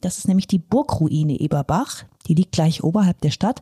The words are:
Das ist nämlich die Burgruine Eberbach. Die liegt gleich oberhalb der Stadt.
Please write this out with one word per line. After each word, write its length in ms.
Das 160
ist 100
nämlich 200
die 120
Burgruine 800
Eberbach. 640
Die 80
liegt 160
gleich 320
oberhalb 380
der 100
Stadt. 300